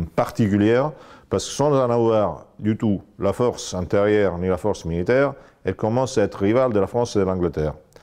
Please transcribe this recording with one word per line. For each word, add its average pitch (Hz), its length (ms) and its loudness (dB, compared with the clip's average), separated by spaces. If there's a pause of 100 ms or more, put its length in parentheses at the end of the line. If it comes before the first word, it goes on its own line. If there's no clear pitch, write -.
(160)
particulière, 117 720 2 (400)
parce 98 160 -2
que - 80 -10
sans 147 180 0
en 131 160 2
avoir 110 560 0 (140)
du 107 180 0
tout 101 240 0 (180)
la 95 140 0
force - 400 -2
intérieure 101 640 2
ni 90 120 -2
la 90 100 0
force 101 260 -4
militaire, 117 480 0 (320)
elle 95 100 -2
commence 123 440 -2
à 104 60 4
être 95 120 -4
rivale 117 380 2
de 104 60 2
la 95 60 2
France 120 300 -2
et 101 40 4
de 95 40 2
l'Angleterre. 87 480 -2 (300)